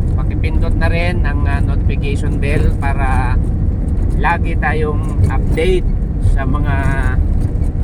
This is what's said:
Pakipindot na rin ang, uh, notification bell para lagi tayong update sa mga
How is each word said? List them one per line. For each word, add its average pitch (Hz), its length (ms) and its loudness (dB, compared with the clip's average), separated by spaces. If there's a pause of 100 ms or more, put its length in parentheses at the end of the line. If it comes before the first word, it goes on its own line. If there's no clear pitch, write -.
(160)
Pakipindot - 580 0
na 165 140 2
rin 170 340 0
ang, - 220 0
uh, - 180 0
notification - 760 0
bell 147 400 2
para 131 560 0 (800)
lagi 165 400 0
tayong - 720 0
update - 580 0 (460)
sa - 160 2
mga - 260 0 (1080)